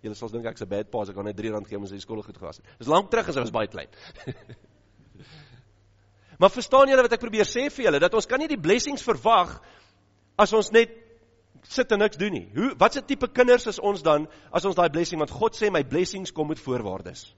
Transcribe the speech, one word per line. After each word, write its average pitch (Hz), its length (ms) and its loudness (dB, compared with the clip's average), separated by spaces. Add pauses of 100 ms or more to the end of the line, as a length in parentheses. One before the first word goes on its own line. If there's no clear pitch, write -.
Julle 107 120 -12
sal 117 140 -12
dink 113 180 -8
ek 110 80 -8
is - 80 -12
'n 95 60 -12
bad 101 220 -6
pa 117 100 -4
as 101 100 -6
ek 95 40 -14
haar 98 100 -8
net 104 120 -8
drie 107 140 -6
rand 107 180 -6
gee 107 80 -10
omdat 101 140 -10
sy 98 60 -14
die 98 40 -14
skottel 107 240 -10
goed 98 140 -20
gewas 78 180 -14
het. - 100 -20 (120)
Dis 117 100 -8
lank 175 220 2
terug 220 180 0
as 147 60 -6
sy 135 60 -2
was 113 100 -4
baie 107 180 -2
klein. 80 200 -14 (380)
<laughs> - 400 -16 (1700)
Maar 190 140 6
verstaan 262 380 4
julle 262 160 4
wat 233 100 0
ek 208 60 -8
probeer 214 260 -2
sê 254 240 -4
vir 254 140 -2
julle? 147 160 4
Dat 180 140 2
ons 214 120 -2
kan 262 140 -2
nie 320 80 -6
die 262 100 -4
blessings 226 440 0
verwag 180 520 2 (840)
as 202 160 6
ons 208 180 2
net 226 180 6 (760)
sit - 260 -2
en 208 120 2
niks 202 160 0
doen 196 160 -2
nie. 90 80 -6 (100)
Hoe, 220 240 -2
wat 202 160 4
se 277 80 -6
tipe 262 320 -2
kinders 247 360 4
is - 100 -8
ons 202 240 -2
dan 156 240 4 (260)
as 175 140 0
ons 175 80 -2
daai 175 160 4
blessing, 165 300 -4
want 147 100 -4
God 220 240 -2
sê, 208 160 0
"My 160 100 2
blessings 180 500 -4
kom 156 160 -4
met 156 120 -6
voorwaardes." 98 760 -8